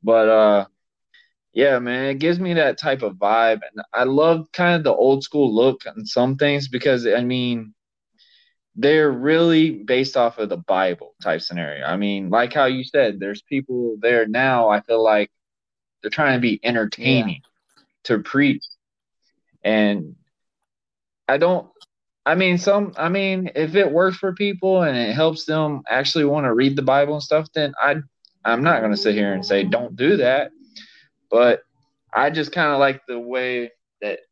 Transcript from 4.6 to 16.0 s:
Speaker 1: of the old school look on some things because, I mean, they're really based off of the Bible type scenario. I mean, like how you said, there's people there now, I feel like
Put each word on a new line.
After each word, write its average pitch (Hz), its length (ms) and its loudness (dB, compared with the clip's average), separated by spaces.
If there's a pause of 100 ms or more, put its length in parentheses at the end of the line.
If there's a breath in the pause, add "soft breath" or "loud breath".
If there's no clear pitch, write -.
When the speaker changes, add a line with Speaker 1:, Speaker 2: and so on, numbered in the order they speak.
Speaker 1:
of 156 80 -2
the - 100 2
old 135 280 2
school 139 320 0
look 123 320 2
on 107 200 -14
some 127 300 -2
things 143 320 0
because, 123 380 -2
I 113 160 2
mean, 123 520 -4 (1000 soft breath)
they're 147 340 2
really 160 600 2
based 127 460 -2
off 117 220 0
of 107 100 -4
the 90 80 -4
Bible 92 680 -2
type 82 200 -2
scenario. 73 440 -8
I 85 100 -2
mean, 98 340 -4
like 120 220 0
how 147 140 2
you 131 180 -2
said, 113 360 0
there's 101 220 -10
people 123 580 -6
there 117 260 2
now, 120 420 0
I 104 120 2
feel 113 220 0
like 107 280 2 (720)